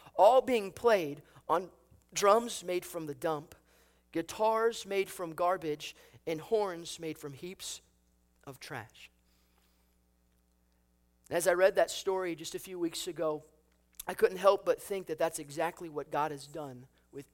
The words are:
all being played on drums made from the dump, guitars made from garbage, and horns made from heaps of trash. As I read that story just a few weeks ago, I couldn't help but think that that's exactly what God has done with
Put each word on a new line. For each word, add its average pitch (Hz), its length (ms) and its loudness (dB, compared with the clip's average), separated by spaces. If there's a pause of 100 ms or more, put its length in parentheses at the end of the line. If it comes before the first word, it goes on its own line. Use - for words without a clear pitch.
(140)
all 226 260 10
being 220 300 0
played 175 520 2 (260)
on 170 220 0 (440)
drums 208 500 4
made 180 180 -2
from 165 220 -8
the 147 100 -8
dump, 156 400 -4 (560)
guitars 220 760 0
made 196 240 -2
from 165 240 -8
garbage, 175 600 -2 (320)
and 160 140 -4
horns 180 580 -4
made 160 200 -8
from 143 160 -14
heaps - 480 -12 (640)
of 135 120 -14
trash. - 520 -14 (2250)
As 175 160 -2
I 185 60 4
read 185 220 4
that 156 160 4
story 185 440 -4
just 160 200 -10
a 185 40 -8
few 185 200 -12
weeks 165 280 -4
ago, 160 360 -4 (640)
I 185 80 -6
couldn't 185 240 2
help 196 260 6
but 170 160 2
think 190 280 -8
that 156 100 -6
that's 165 220 -2
exactly 160 500 -6
what 147 200 -8
God 151 200 0
has 139 160 -12
done 139 400 -12 (260)
with 143 220 -14